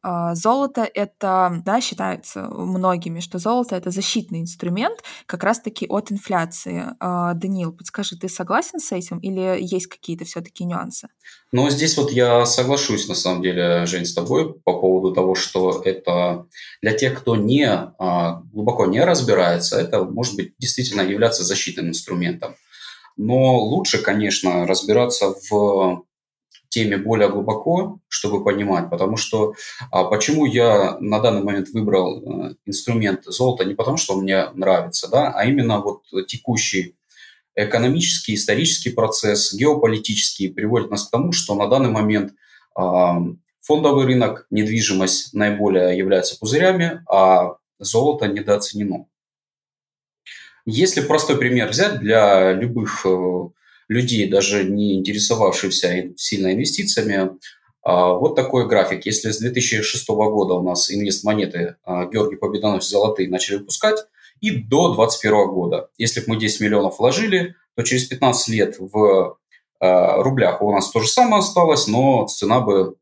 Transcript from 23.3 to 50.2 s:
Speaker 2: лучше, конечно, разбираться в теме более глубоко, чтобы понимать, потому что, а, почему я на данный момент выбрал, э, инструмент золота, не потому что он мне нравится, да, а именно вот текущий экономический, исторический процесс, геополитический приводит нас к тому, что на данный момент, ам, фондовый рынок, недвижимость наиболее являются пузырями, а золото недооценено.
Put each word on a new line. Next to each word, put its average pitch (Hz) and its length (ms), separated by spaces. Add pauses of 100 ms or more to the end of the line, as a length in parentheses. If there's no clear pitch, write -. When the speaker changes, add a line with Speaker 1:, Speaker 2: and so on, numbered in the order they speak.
Speaker 2:
лучше, 123 400
конечно, 101 680
разбираться 101 680 (160)
в 98 540 (640)
теме 104 300
более 104 300
глубоко, 107 720 (100)
чтобы - 360
понимать, 98 460
потому 95 260
что, 107 380 (360)
а, 92 140
почему 151 400
я 117 560
на 107 200
данный 107 220
момент 101 280
выбрал, 98 520
э, 90 320 (120)
инструмент 104 580
золота, 127 400
не 98 100
потому 131 220
что 98 180
он 95 80
мне 95 280
нравится, 92 580
да, 135 260
а 101 120
именно 117 340
вот 101 220 (240)
текущий 101 680 (600)
экономический, 127 800
исторический - 560
процесс, 107 600
геополитический 117 960
приводит 110 400
нас - 180
к - 20
тому, 160 220
что - 220
на 101 120
данный 127 240
момент, 107 420 (440)
ам, 90 640 (220)
фондовый 143 440
рынок, 123 440
недвижимость 107 840
наиболее 101 640
являются 95 400
пузырями, 170 720
а 92 460 (240)
золото 117 480
недооценено. 101 800 (1600)